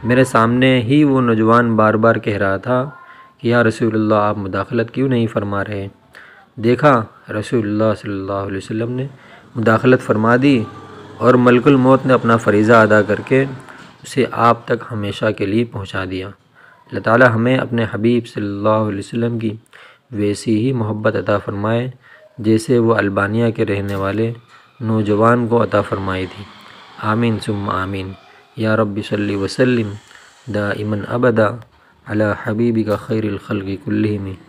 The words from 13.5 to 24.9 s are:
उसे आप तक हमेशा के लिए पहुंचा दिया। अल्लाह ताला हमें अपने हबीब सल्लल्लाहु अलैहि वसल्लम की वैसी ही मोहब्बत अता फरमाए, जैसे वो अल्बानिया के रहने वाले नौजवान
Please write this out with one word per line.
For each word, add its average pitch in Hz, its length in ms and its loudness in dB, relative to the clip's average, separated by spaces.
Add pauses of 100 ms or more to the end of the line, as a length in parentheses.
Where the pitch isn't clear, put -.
उसे - 320 -2
आप 117 340 2
तक 117 200 -2
हमेशा 104 420 -4
के 101 160 -4
लिए 110 180 0
पहुंचा 98 400 -8
दिया। 92 240 -8
अल्लाह - 720 -16
ताला 117 260 4
हमें 120 320 2
अपने 117 260 -2
हबीब 113 400 0
सल्लल्लाहु 107 640 -2
अलैहि 98 120 -4
वसल्लम 117 400 -4
की 110 200 -4 (540)
वैसी 104 460 -2
ही 127 140 0
मोहब्बत 107 440 -2
अता 98 220 0
फरमाए, 113 540 -4 (480)
जैसे 110 380 2
वो 113 140 4
अल्बानिया 101 580 0
के 113 140 -2
रहने 101 300 -4
वाले 101 420 -4 (460)
नौजवान 110 680 2